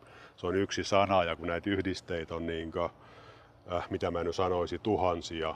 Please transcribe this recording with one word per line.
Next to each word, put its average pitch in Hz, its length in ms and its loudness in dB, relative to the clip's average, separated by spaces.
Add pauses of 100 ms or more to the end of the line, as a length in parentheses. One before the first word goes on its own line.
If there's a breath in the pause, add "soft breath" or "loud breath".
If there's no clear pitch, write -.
(360 loud breath)
Se 90 120 -6
on 90 80 2
yksi 95 280 0
sana, 98 400 6
ja 82 120 -2
kun 82 120 -8
näitä 85 220 -2
yhdisteitä 92 640 -2
on 82 100 -4
niinku, 82 340 -4
äh, - 1080 -8
mitä 92 220 -2
mä 85 120 -2
nyt 85 120 -2
sanoisin, 90 440 0
tuhansia, 85 760 0